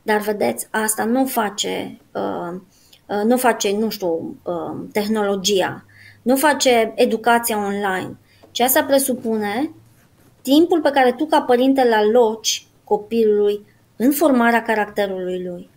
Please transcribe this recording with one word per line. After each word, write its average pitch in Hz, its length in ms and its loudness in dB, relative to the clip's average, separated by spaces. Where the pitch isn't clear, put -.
Dar 214 160 0
vedeți, 208 540 -4
asta 220 320 -4
nu 254 220 0
face, 202 720 -6
uh, 185 460 -6
uh, 208 160 -4
nu 240 140 4
face, 220 340 0
nu 214 180 -2
știu, 165 540 -6
uh, 160 480 -8
tehnologia, 202 960 -2
nu 247 140 2
face 269 600 2
educația 226 640 2
online, 202 600 -4
ci - 80 -10
asta 262 240 2
presupune 247 880 -2
timpul 320 400 4
pe 302 80 2
care 262 220 4
tu 302 140 -2
ca 302 160 2
părinte 262 400 2
îl 233 120 4
aloci 220 760 0
copilului 208 800 0
în 254 160 2
formarea 233 520 2
caracterului 190 800 -4
lui 180 340 -12